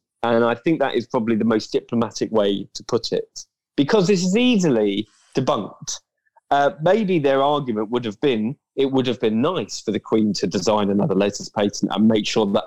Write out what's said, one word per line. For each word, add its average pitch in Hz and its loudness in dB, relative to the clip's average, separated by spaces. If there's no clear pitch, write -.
And 117 2
I 117 2
think 156 -2
that 135 0
is 120 -2
probably 117 -2
the 110 0
most 113 0
diplomatic 113 -4
way 101 0
to - -14
put - -4
it, - -6
because 202 2
this 190 2
is 185 0
easily 143 2
debunked. 127 -4
Uh, 143 2
maybe 185 2
their 135 2
argument 123 -2
would 120 -2
have 104 -8
been, 120 0
it 135 0
would 131 0
have 123 -4
been 110 0
nice 147 -4
for - -6
the 101 -2
Queen 107 0
to - -4
design 104 0
another 98 0
letters 98 -2
patent 101 -4
and 107 2
make 110 2
sure 110 0
that 101 0